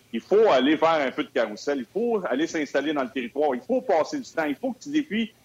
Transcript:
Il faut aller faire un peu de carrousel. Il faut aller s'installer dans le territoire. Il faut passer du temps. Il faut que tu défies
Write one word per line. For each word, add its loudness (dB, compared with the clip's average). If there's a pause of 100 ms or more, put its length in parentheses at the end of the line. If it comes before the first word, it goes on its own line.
(120)
Il -4
faut 4
aller 4
faire 2
un -4
peu -4
de -10
carrousel. -2
Il -8
faut -2
aller 0
s'installer -2
dans 0
le -6
territoire. -2
Il -4
faut -2
passer 0
du -12
temps. -4
Il -2
faut -6
que -16
tu -12
défies -2 (140)